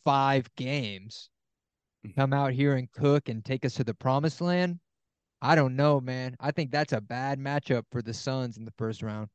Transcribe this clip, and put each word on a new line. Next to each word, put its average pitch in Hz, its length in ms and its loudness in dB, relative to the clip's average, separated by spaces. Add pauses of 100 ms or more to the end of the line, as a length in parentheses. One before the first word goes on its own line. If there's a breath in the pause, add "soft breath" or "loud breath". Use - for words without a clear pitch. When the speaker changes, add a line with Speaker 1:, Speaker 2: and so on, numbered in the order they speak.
Speaker 1:
five 139 520 4
games, 113 760 -6 (760)
Speaker 2:
Mm. 107 100 -12
Speaker 1:
come 135 180 2
out 139 200 2
here 139 220 2
and 127 160 -4
cook 143 380 2
and 110 140 -6
take 127 220 -4
us 123 100 -2
to 131 80 0
the 113 120 -4
promised 143 460 0
land." 175 380 0 (640)
I 139 140 4
don't 131 200 4
know, 143 260 4
man. 127 380 -6
I 139 120 -2
think 147 200 -2
that's 147 220 0
a 131 80 0
bad 131 380 -4
matchup 139 520 -2
for 120 120 -4
the 113 100 -8
Suns 127 440 -6
in 110 80 -12
the 113 120 -14
first 110 260 -4
round. 107 320 -6